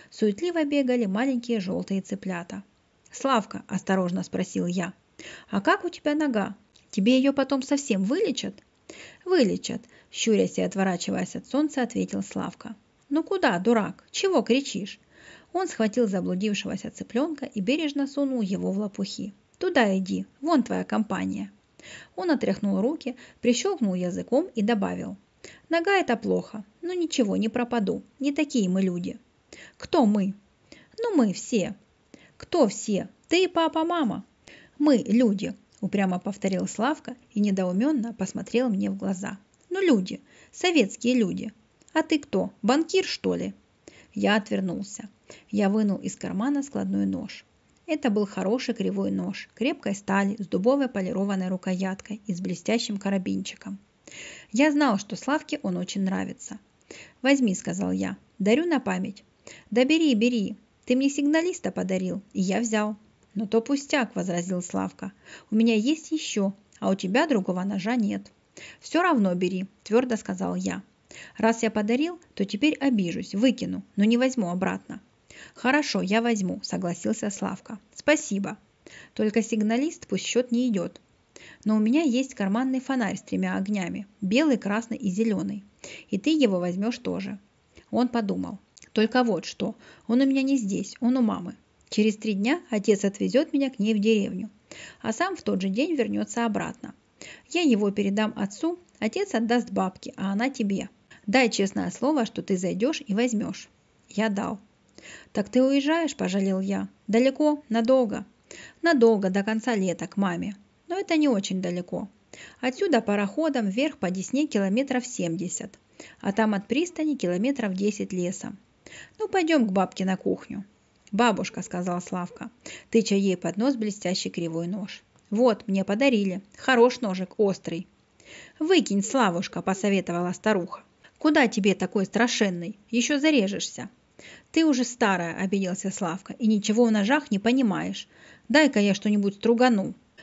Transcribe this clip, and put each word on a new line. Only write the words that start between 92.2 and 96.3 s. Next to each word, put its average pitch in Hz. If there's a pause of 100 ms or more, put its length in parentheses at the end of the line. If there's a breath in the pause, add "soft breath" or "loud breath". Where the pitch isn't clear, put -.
дня 240
отец 208
отвезет 202
меня 277
к -
ней 214
в 214
деревню, 208 (520 loud breath)
а 226
сам 349
в -
тот 196
же 196
день 294
вернется 214